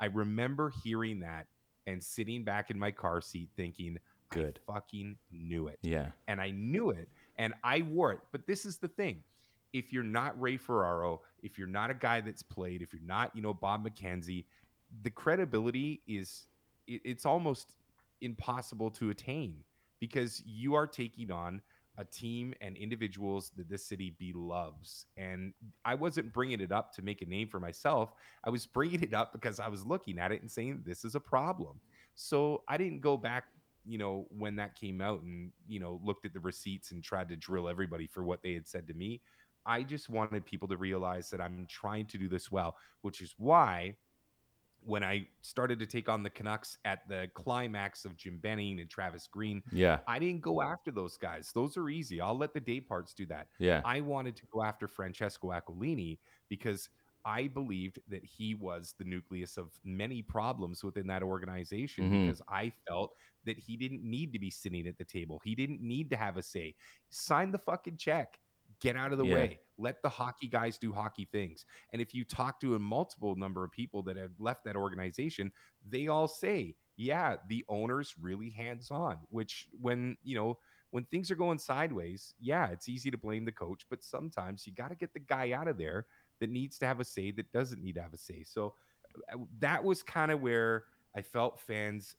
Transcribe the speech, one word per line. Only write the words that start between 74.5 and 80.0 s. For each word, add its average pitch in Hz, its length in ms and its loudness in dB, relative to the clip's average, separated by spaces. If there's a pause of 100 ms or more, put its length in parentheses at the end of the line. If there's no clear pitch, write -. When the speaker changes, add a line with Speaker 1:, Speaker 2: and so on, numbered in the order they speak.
Speaker 1:
that 104 100 -4
organization, 98 800 -2 (340)
they 131 220 -2
all 156 180 6
say, 156 500 0 (200)
"Yeah, 135 400 2 (100)
the 113 220 -2
owner's 117 500 0
really 95 320 -4
hands-on," 120 800 -4
which - 400 -4
when, 123 520 0